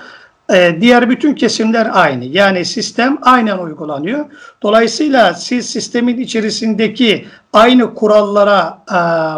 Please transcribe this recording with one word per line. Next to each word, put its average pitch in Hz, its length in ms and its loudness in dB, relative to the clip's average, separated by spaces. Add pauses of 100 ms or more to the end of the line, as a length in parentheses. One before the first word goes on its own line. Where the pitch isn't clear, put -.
(540)
e, 175 260 4
diğer 240 300 4
bütün 269 240 0
kesimler 226 580 -2
aynı. 143 320 0
Yani 180 400 0
sistem - 580 -2
aynen 226 360 2
uygulanıyor. 160 640 -8 (380)
Dolayısıyla 226 720 2
siz - 360 -6
sistemin 240 480 -4
içerisindeki 220 1080 -2 (260)
aynı 233 420 4
kurallara, 202 840 2 (120)
e, 208 40 -4 (440)